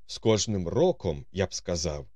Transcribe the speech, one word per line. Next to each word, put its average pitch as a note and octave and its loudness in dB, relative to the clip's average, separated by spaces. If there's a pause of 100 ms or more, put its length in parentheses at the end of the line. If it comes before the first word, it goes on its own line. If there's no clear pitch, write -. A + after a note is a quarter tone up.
З - -12
кожним G#2 2
роком, F#2 2
я F#2 0
б - -6
сказав, D#2+ -4